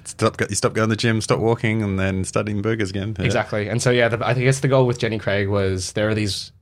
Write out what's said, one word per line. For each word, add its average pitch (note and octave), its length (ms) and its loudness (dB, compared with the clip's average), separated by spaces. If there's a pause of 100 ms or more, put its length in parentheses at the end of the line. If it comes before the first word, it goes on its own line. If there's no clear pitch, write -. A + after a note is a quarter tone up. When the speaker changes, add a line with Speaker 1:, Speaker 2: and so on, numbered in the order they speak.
Speaker 1:
Stop, - 360 -2
you - 140 -2
stop G#2+ 200 0
going A2 140 2
to A2+ 60 2
the - 20 0
gym, A2 240 2
stop - 200 0
walking, A2+ 420 0
and G2 160 0
then F#2+ 260 0
studying G#2 380 -2
burgers A2 280 -2
again. G2+ 280 -4
Yeah. F#2+ 80 -2
Speaker 2:
Exactly. G#2 420 -2
And A2 140 -2
so, B2+ 80 2
yeah, A#2+ 180 4
the, A2 180 -2
I A#2 80 0
guess C3 260 2
the C#3+ 80 0
goal C3 180 4
with A#2+ 120 0
Jenny A2 200 -2
Craig G2+ 300 0
was F#2+ 440 0
there G#2+ 160 0
are A2 60 0
these G#2+ 480 -4